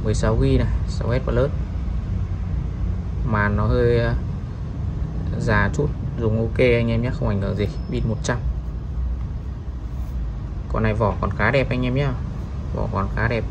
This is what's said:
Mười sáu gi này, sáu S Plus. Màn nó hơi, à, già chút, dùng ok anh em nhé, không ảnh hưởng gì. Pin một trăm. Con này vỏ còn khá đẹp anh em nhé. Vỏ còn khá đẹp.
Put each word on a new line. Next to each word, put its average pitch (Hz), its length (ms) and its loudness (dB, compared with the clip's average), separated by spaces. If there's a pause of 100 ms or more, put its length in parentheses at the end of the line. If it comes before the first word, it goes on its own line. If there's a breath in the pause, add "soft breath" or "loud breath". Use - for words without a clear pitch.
Mười 110 100 2
sáu 110 240 4
gi 131 200 6
này, 127 100 4 (200)
sáu - 320 0
S - 80 -4
Plus. 123 240 2 (1700)
Màn 104 320 2
nó 104 80 2
hơi, 120 340 4
à, 117 160 2 (1200)
già 104 340 2
chút, 147 140 0 (320)
dùng 113 200 2
ok 113 180 0
anh 117 340 4
em 117 100 2
nhé, 123 80 0 (100)
không 117 100 0
ảnh 101 120 0
hưởng 98 140 0
gì. 101 120 0 (240)
Pin 120 180 0
một 107 140 0
trăm. - 140 0 (2250)
Con 110 100 2
này 110 100 4
vỏ 104 280 2
còn 98 100 0
khá 104 200 2
đẹp 131 180 2
anh 127 160 0
em 123 100 0
nhé. 139 120 2 (680)
Vỏ 107 180 -2
còn 98 220 0
khá 110 120 2
đẹp. 113 240 0